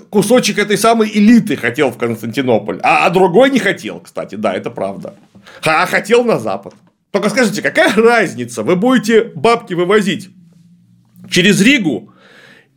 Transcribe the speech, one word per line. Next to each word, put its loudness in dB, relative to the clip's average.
кусочек 0
этой -2
самой 2
элиты 4
хотел -2
в -10
Константинополь, -2
а, 2
а 0
другой 4
не 0
хотел, -6
кстати, -12
да, -4
это -8
правда. -10
А 0
хотел 0
на 0
Запад. -8
Только -2
скажите, -2
какая 0
разница, 0
вы 0
будете 2
бабки -2
вывозить -2
через 2
Ригу 0